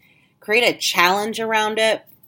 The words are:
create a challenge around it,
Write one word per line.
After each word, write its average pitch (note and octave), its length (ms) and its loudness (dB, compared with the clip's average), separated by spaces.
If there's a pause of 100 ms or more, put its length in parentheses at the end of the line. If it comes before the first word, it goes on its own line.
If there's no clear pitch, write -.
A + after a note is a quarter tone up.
(400)
create A3+ 240 0
a F#3+ 140 2
challenge G3+ 640 0
around A3 400 -2
it, A3 260 0 (220)